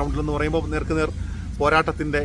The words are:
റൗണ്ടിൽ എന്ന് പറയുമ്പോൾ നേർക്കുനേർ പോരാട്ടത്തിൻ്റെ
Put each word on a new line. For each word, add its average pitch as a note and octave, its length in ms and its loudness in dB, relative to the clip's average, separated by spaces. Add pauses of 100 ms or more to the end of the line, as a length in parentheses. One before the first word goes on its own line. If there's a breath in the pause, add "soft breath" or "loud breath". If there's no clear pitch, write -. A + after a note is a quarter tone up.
റൗണ്ടിൽ D3 220 0
എന്ന് D3+ 140 0
പറയുമ്പോൾ D3+ 260 0 (120)
നേർക്കുനേർ D#3 340 0 (480 loud breath)
പോരാട്ടത്തിൻ്റെ D3+ 680 2